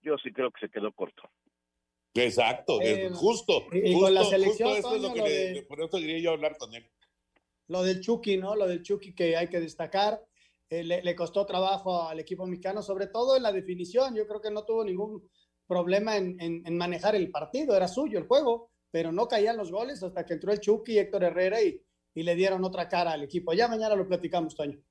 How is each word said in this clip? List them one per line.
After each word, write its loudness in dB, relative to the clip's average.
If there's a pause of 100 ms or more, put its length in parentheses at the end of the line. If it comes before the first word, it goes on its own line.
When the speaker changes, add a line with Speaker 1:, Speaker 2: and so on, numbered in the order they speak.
Speaker 1:
yo 0
sí -8
creo -2
que -10
se -10
quedó -4
corto. -10 (880)
Speaker 2:
Exacto, 2
Speaker 3:
Eh, 2
Speaker 2:
es -6
justo, 2
Speaker 3:
y, 2
y 6
con 8
la 6
Speaker 2:
justo, 4
Speaker 3:
selección, 4
Speaker 2:
justo -2
eso 0
es -2
lo -4
Speaker 3:
Toño, -6
Speaker 2:
que -2 (100)
Speaker 3:
lo 2
Speaker 2:
le, -2
Speaker 3:
de -10
Speaker 2:
por -10
eso -4
quería -2
yo 0
hablar -2
con -16
él. -16 (800)
Speaker 3:
Lo -2
del 2
Chucky, 0
¿no? -2
Lo 2
del -2
Chucky -4
que 2
hay 0
que -2
destacar. -2 (480)
Eh, -4
le, -2
le -2
costó 0
trabajo 0
al -6
equipo -8
mexicano, -4
sobre -4
todo 2
en 4
la 2
definición. -2
Yo -2
creo -8
que -4
no -6
tuvo -2
ningún -6 (400)
problema 2
en, -2
en, -4
en -4
manejar 0
el 0
partido, -2
era 4
suyo -2
el -8
juego, 2 (220)
pero -2
no 0
caían 2
los -6
goles -6
hasta -6
que -6
entró -4
el 0
Chucky 0
y 6
Héctor 0
Herrera 2
y, 2 (320)
y -6
le 2
dieron 2
otra -4
cara 2
al -4
equipo. -4
Ya 4
mañana 0
lo 0
platicamos, -2
Toño. -6 (140)